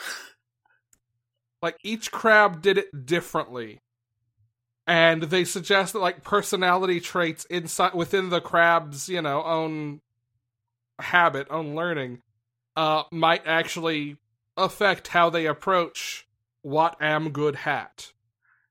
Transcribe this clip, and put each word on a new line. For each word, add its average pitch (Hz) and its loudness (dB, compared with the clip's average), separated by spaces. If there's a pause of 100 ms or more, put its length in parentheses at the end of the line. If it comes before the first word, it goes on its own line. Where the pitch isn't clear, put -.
(1600)
Like, 170 -4
each 220 -8
crab 208 6
did 190 2
it 147 -4
differently. 127 -4 (1080)
And 165 4
they 185 0
suggest 196 0
that, 220 -6
like, 180 -2
personality 185 0
traits 170 -4
inside, 180 -2
within 185 -2
the 175 0
crab's, 165 2
you 175 -4
know, 147 -2
own 156 -4 (1000)
habit, 156 0
own 151 -8
learning, 151 -6 (580)
uh, 156 0
might 165 2
actually 160 -2 (400)
affect 185 0
how 170 4
they 165 0
approach 170 -2 (360)
what 156 2
am 151 0
good 143 0
hat. - -6 (580)